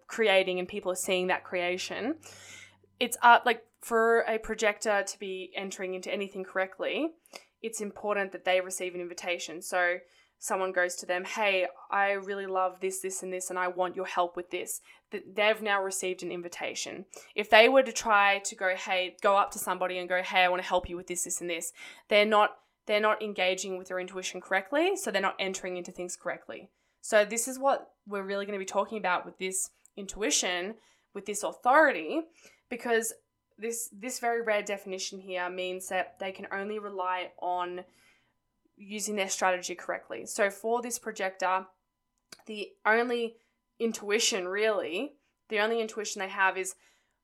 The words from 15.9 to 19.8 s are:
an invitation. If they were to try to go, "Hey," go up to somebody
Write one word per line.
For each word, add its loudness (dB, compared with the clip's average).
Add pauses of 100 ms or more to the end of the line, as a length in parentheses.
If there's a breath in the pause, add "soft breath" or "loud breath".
an -6
invitation. -8 (260 loud breath)
If -4
they 12
were 8
to -6
try 4
to -8
go, 0
"Hey," -2
go 6
up 4
to -10
somebody -2